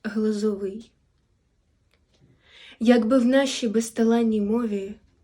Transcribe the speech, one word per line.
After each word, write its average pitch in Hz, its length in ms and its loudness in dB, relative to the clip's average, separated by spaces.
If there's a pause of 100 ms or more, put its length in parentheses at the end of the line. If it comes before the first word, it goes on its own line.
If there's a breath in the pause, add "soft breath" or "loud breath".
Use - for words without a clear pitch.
Глазовий. 208 880 -4 (1900 loud breath)
Якби 233 380 4
в 233 80 2
нашій 262 420 0
безталанній 226 760 0
мові 202 540 -4 (280)